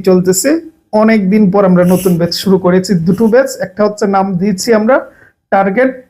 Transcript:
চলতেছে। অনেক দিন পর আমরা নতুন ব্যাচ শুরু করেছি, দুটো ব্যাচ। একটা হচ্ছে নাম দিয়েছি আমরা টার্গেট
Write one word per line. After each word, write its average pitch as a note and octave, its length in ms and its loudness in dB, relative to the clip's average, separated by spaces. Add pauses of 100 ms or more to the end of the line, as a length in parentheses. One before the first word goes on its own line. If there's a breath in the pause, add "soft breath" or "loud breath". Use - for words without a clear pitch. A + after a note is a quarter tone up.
চলতেছে। F#3 480 0 (420)
অনেক A3 280 2 (100)
দিন G#3+ 200 2
পর G3 140 2
আমরা F3+ 200 4
নতুন F3+ 320 0
ব্যাচ E3+ 180 -2
শুরু F#3+ 240 0
করেছি, F#3 360 0
দুটো F#3 340 0
ব্যাচ। C4 200 2 (120)
একটা F#3+ 240 -8
হচ্ছে G#3 220 -4
নাম G3 280 0
দিয়েছি G3 400 -4
আমরা A3 220 2 (540 loud breath)
টার্গেট G3+ 400 0 (200)